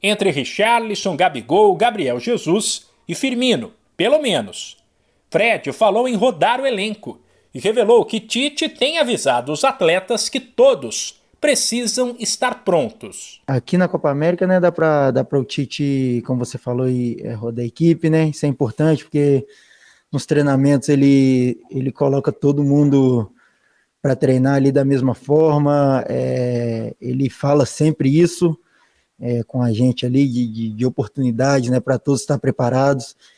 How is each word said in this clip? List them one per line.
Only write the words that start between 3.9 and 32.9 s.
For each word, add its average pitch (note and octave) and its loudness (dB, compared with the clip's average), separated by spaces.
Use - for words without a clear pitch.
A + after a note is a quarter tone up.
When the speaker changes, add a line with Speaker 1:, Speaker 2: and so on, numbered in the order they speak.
Speaker 1:
pelo C#4 2
menos. C3 -6
Fred F#3+ 0
falou A3+ 2
em A#3+ -4
rodar A3 0
o C4+ -2
elenco G#3+ -6
e C#3 -12
revelou A3 4
que A3 -4
Tite D4 -4
tem D#4 -4
avisado C#3+ -2
os D3+ -4
atletas F#3 0
que C4+ -6
todos G#3 0
precisam B3 -2
estar - -4
prontos. A#2+ -4
Speaker 2:
Aqui C3+ -2
na F3+ 2
Copa D#3+ -2
América, E3 0
né, F#3 4
dá F3 2
pra, D3 2
dá C3 2
pra C#3 -2
o B2+ 0
Tite, C3+ -2
como B2 -4
você - -8
falou, B2+ -4
ir, B2 -4
é, A2+ -8
rodar A#2 -8
a A#2 -4
equipe, E3 0
né? D#3+ 2
Isso D3+ -6
é C#3+ 2
importante, D3 0
porque C#3+ 2
nos C#3 -6
treinamentos C#3+ 2
ele, C3+ 2
ele C3+ -4
coloca C#3 0
todo C#3+ 0
mundo C#3 2
pra C3+ 0
treinar C3 2
ali C3+ 2
da C#3 2
mesma C3+ 0
forma, D3 2
é, B2 -4
ele B2+ -4
fala C#3+ 2
sempre D3+ 0
isso, E3+ 2
é, A#2+ -4
com B2+ -4
a A#2+ 0
gente B2 0
ali C3 2
de, B2 -2
de, A2+ -6
de A2 -2
oportunidade, B2+ -2
né, B2+ 2
pra B2+ -2
todos C#3 0
estar C#3+ -2
preparados. C3 0